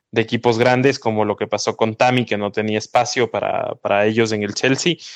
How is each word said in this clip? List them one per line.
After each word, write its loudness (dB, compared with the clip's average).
de 2
equipos 0
grandes, 4
como 0
lo 0
que -6
pasó -2
con 0
Tammy, 2
que -4
no -4
tenía -2
espacio 0
para, -4
para 0
ellos 0
en -2
el -6
Chelsea, 0